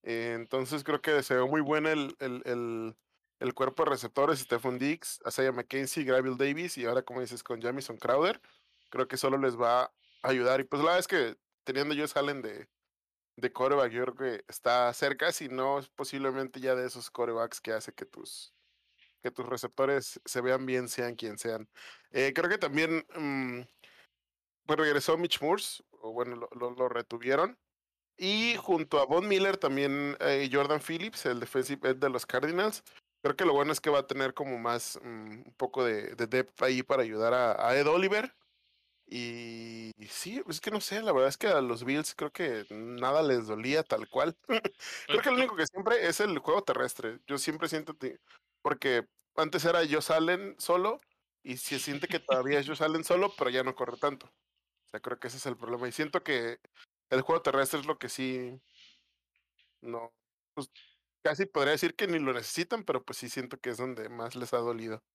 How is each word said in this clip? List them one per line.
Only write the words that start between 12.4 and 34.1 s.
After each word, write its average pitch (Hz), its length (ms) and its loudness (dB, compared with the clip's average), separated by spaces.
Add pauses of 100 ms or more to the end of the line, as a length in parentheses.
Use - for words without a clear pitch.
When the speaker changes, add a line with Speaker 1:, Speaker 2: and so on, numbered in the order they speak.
Speaker 1:
de, 107 260 -10 (680)
de 123 160 -2
quarterback, 131 400 4
yo 120 140 0
creo 117 100 -6
que 123 320 -4
está 123 460 2
cerca, 143 380 0
si 147 160 -6
no, 131 300 0
es 131 120 -8
posiblemente 135 680 -4
ya 131 140 2
de 127 120 -2
esos 120 240 -10
quarterbacks 117 500 -2
que 113 120 -4
hace 110 220 -4
que - 120 -12
tus, - 480 -16 (680)
que 123 80 -4
tus 120 160 -8
receptores 131 800 -2
se - 160 -4
vean 127 260 0
bien, 127 220 -2
sean 120 280 -4
quien 107 220 -8
sean. 110 300 -6 (420)
Eh, 135 240 2
creo 165 160 2
que 208 80 0
también, 160 560 0
mm, 135 480 -4 (1040)
pues, 151 120 2
regresó 151 400 4
Mitch 170 220 0
Morse, 180 500 0
o 110 220 -14
bueno, 120 240 -4
lo, 117 160 -10
lo, 123 180 -4
lo 127 180 0
retuvieron. 123 680 0 (600)
Y 214 380 0
Speaker 2:
Ujú. - 20 -4
Speaker 1:
junto 156 420 2
a 135 60 4
Von 175 220 2
Miller 196 300 4
también, 143 640 0
eh, 139 320 2
Jordan 143 300 4
Phillips, 165 440 -6
el 120 140 0
defensive 131 500 0
end 131 120 0
de 135 80 2
los 123 160 -4
Cardinals. 175 580 0 (380)
Creo 139 140 2
que 185 100 2
lo 147 80 6
bueno 151 180 4
es 147 80 -2
que 156 100 0
va 143 100 6
a 135 80 -6
tener 135 260 0